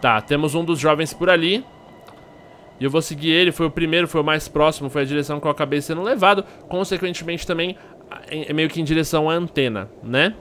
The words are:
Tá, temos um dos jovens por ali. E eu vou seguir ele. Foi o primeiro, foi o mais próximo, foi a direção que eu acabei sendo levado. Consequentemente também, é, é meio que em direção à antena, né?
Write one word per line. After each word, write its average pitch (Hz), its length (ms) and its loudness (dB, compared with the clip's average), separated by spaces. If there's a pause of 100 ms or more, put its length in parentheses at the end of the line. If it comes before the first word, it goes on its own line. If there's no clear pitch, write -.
Tá, 117 180 4
temos 147 340 -2
um 170 120 0
dos 165 140 0
jovens 151 340 0
por 180 160 -2
ali. 180 340 2 (1120)
E 127 60 -8
eu 135 60 0
vou 156 120 2
seguir 156 280 -4
ele. 170 240 4
Foi 165 140 0
o 147 40 -2
primeiro, 165 340 0
foi 165 140 -2
o 151 40 0
mais 156 260 0
próximo, 151 400 2
foi 139 140 0
a - 20 0
direção 147 340 -4
que 151 80 -4
eu 151 40 2
acabei 147 280 0
sendo 160 240 -6
levado. 202 400 4 (240)
Consequentemente 180 800 -4
também, 175 300 -2 (500)
é, 156 240 -8
é - 20 -2
meio 156 140 2
que 165 140 -4
em - 20 0
direção 156 460 0
à 160 40 2
antena, 131 560 -2 (140)
né? 147 380 0